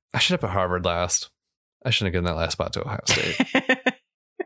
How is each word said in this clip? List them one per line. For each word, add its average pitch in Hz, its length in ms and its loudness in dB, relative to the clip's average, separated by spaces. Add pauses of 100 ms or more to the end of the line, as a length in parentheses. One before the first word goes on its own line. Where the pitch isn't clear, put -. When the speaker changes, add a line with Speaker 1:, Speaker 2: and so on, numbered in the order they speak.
(140)
Speaker 1:
I 120 40 0
should 180 160 2
have 175 60 -2
put 101 100 -2
Harvard 90 340 0
last. 87 460 0 (540)
I 123 60 0
shouldn't 98 240 0
have 87 100 2
given 87 80 0
that 80 80 -2
last 82 120 0
spot - 220 -4
to - 80 -4
Ohio - 240 -6
State. - 300 2 (180)
Speaker 2:
<laughs> 254 380 2 (540)